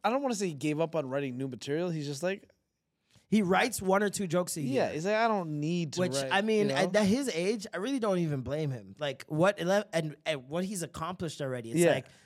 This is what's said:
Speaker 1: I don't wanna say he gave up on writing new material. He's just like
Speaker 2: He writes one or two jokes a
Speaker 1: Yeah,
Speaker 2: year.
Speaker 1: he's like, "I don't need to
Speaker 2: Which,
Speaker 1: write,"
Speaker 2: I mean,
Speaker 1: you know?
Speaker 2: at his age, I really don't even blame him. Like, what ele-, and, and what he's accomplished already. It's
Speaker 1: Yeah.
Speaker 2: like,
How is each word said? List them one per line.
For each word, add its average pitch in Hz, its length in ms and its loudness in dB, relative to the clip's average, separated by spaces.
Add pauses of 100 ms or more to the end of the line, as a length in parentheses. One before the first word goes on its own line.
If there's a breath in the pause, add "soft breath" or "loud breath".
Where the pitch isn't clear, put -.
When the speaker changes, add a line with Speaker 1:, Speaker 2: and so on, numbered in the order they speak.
Speaker 1:
I 208 80 0
don't 269 120 2
wanna 254 140 0
say 190 120 -2
he 160 60 -4
gave 151 260 -2
up 165 160 0
on 139 140 -2
writing 135 280 -2
new 135 120 -4
material. 147 400 -4
He's 156 180 -4
just 143 160 -6
like 190 240 -4 (800 soft breath)
Speaker 2:
He 214 140 4
writes 190 400 2
one 190 220 4
or 202 60 2
two 196 180 -2
jokes 175 280 0
a 160 60 -6
Speaker 1:
Yeah, 143 240 2
Speaker 2:
year. 92 80 -2
Speaker 1:
he's 156 120 -4
like, 214 100 2
"I 226 120 4
don't 170 320 0
need 160 340 0
to 180 80 -2
Speaker 2:
Which, 180 120 0
Speaker 1:
write," 135 180 -2
Speaker 2:
I 196 120 4
mean, 214 260 2
Speaker 1:
you 185 60 0
know? 185 180 2
Speaker 2:
at - 20 0 (120)
his 254 260 2
age, 185 400 -2
I 170 40 -6
really 262 200 -2
don't 202 220 2
even 147 220 0
blame 143 280 -2
him. 101 300 -8
Like, 143 280 -6
what 175 320 2
ele-, 190 320 2
and, 156 240 -2 (120)
and 135 200 -4
what 170 160 -4
he's 190 200 -6
accomplished 160 580 -8
already. 123 300 -4
It's 151 80 2
Speaker 1:
Yeah. 165 160 6
Speaker 2:
like, 131 100 -4 (200 soft breath)